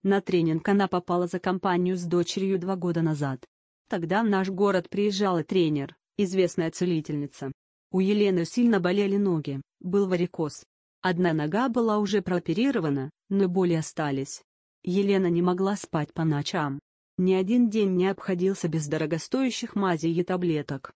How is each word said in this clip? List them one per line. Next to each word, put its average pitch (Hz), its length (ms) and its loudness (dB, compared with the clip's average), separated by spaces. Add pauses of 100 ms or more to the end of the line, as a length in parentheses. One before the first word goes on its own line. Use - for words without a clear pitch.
На 196 180 4
тренинг 165 480 2
она 196 200 4
попала 180 380 0
за 175 120 -6
компанию 180 580 0
с 175 60 -6
дочерью 180 560 0
два 185 180 -4
года 170 240 -2
назад. 147 420 -2 (460)
Тогда 185 340 -2
в 226 60 0
наш 190 220 2
город 190 400 0
приезжала 196 520 0
тренер, 151 540 0 (220)
известная 180 520 0
целительница. 151 800 -4 (400)
У 185 100 0
Елены 196 440 2
сильно 233 340 2
болели 196 380 2
ноги, 156 460 0 (180)
был 190 260 0
варикоз. 175 580 -2 (360)
Одна 180 320 2
нога 160 380 0
была 226 260 0
уже 202 240 0
прооперирована, 175 880 -2 (220)
но 196 180 2
боли 180 240 2
остались. 147 720 -4 (400)
Елена 190 460 2
не 170 120 2
могла 185 360 0
спать - 360 -6
по 160 120 -2
ночам. 147 540 -2 (380)
Ни 185 160 2
один 214 380 2
день 202 240 2
не 180 140 2
обходился 190 580 -2
без 156 220 -2
дорогостоящих 165 880 -2
мазей 170 360 0
и 175 120 0
таблеток. 156 720 -4